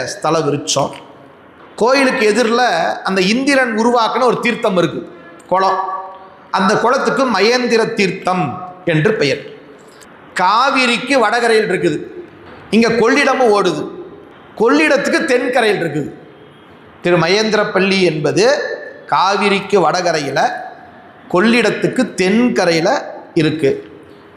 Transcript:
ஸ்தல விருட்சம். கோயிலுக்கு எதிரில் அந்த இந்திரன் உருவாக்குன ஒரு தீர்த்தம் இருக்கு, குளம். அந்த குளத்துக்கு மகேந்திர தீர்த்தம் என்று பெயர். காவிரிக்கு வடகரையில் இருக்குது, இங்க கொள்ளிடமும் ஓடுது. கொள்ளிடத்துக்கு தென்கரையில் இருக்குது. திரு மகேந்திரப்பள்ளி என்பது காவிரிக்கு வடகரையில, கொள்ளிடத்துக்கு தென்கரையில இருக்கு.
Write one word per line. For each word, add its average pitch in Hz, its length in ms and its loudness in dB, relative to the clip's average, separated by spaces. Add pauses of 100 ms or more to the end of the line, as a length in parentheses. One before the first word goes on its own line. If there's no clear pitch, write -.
(120)
ஸ்தல 160 340 -2
விருட்சம். 139 480 -2 (840)
கோயிலுக்கு 262 460 2
எதிரில் 233 400 2 (420)
அந்த 190 120 0 (120)
இந்திரன் 262 480 0
உருவாக்குன 233 500 2
ஒரு 185 140 0
தீர்த்தம் 214 360 0
இருக்கு, 156 200 -2 (500)
குளம். 190 300 0 (760)
அந்த 196 160 0 (100)
குளத்துக்கு 254 400 0 (120)
மகேந்திர 226 480 2 (160)
தீர்த்தம் 180 460 -2 (480)
என்று 156 180 2 (100)
பெயர். 139 220 -2 (960)
காவிரிக்கு 247 760 0 (100)
வடகரையில் 220 460 2
இருக்குது, 170 280 -2 (800)
இங்க 226 120 4 (120)
கொள்ளிடமும் 254 560 2
ஓடுது. 175 260 0 (800)
கொள்ளிடத்துக்கு 277 600 2 (120)
தென்கரையில் 247 500 0
இருக்குது. 147 280 -4 (920)
திரு 175 220 2
மகேந்திரப்பள்ளி 196 720 2 (120)
என்பது 151 340 0 (680)
காவிரிக்கு 196 720 2
வடகரையில, 160 560 0 (920)
கொள்ளிடத்துக்கு 226 720 2 (180)
தென்கரையில 190 680 2 (460)
இருக்கு. 151 360 0 (640)